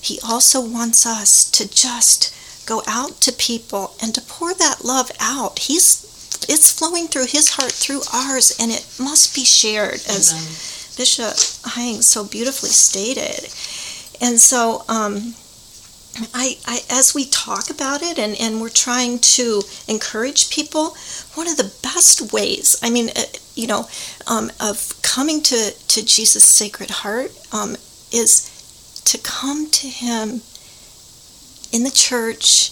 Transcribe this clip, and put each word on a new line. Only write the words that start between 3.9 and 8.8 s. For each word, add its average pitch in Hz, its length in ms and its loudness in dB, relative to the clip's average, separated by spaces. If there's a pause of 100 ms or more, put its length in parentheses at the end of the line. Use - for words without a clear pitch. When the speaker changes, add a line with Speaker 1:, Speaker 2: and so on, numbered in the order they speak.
Speaker 1:
and 226 140 -4
to - 60 -2
pour 339 320 -6
that 339 300 0
love 254 260 0 (120)
out. 240 380 -4
He's - 420 4 (480)
it's 302 220 6
flowing 330 360 -2
through 262 200 0
his 294 240 4
heart, 262 200 0
through 277 300 -2 (120)
ours, 254 460 2
and 226 120 0
it - 140 -6 (140)